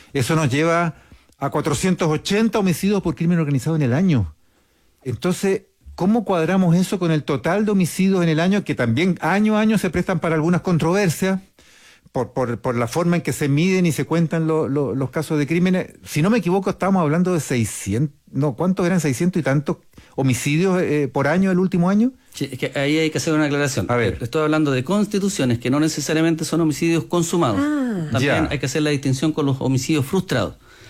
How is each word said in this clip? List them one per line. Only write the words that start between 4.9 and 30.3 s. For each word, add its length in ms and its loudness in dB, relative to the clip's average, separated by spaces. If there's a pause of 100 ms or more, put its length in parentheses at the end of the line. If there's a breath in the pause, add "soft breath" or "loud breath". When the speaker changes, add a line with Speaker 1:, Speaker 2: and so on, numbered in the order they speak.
Speaker 1:
Entonces, 600 -2 (320)
¿Cómo 300 0
cuadramos 500 2
eso 220 0
con 140 0
el 120 0
total 420 -2
de 60 0
homicidios 520 2
en 60 2
el 100 2
año, 240 2
que 120 -4
también 460 0
año 360 2
a 40 2
año 160 2
se 140 0
prestan 280 -2
para 160 0
algunas 260 2
controversias, 800 0 (720 loud breath)
por, 220 -4
por, 260 -2
por 160 -2
la 120 0
forma 280 0
en 80 0
que 100 -4
se 160 -2
miden 380 2
y 40 2
se 140 -4
cuentan 420 0
lo, 200 0
lo, 280 -2
los 160 -4
casos 280 -2
de 80 0
crímenes? 460 0 (100)
Si 180 -4
no 80 2
me 100 2
equivoco, 320 0
estamos 300 0
hablando 320 2
de 60 0
seiscientos, 760 -2 (160)
no, 240 -2
¿cuántos 300 0
eran? 140 2
Seiscientos 400 0
y 40 -2
tantos 340 0 (380 loud breath)
homicidios, 680 2
eh, 300 0
por 160 0
año 240 2
el 80 2
último 300 2
año. 220 2 (220 soft breath)
Speaker 2:
Sí, 180 -6
es 60 -8
que 220 -6
ahí 180 2
hay 140 2
que 80 -4
hacer 160 0
una 100 2
aclaración. 440 -2
Speaker 1:
A 60 0
ver. 260 0
Speaker 2:
Estoy 200 -2
hablando 300 2
de 120 0
constituciones 760 0
que 100 -4
no 100 2
necesariamente 640 0
son 160 0
homicidios 440 0
consumados. 560 0
Speaker 3:
Ah. 500 -2
Speaker 2:
También 340 0
Speaker 1:
Ya. 40 -2
Speaker 2:
hay 100 -4
que 60 -4
hacer 160 -2
la 80 0
distinción 420 0
con 140 -2
los 140 0
homicidios 460 0
frustrados, 500 -2 (340 loud breath)